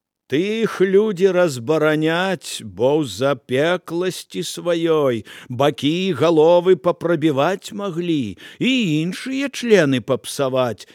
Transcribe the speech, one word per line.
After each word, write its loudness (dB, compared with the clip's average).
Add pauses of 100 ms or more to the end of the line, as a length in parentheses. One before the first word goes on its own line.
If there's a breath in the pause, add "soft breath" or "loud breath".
(260)
Тых -2
людзі 2
разбараняць, 0
бо 0
ў 0
запекласці -4
сваёй 0 (320 loud breath)
бакі 0 (160)
і -2
галовы 4
папрабіваць 0
маглі, -4 (240 loud breath)
і -2 (340)
іншыя -6
члены 2
папсаваць, -4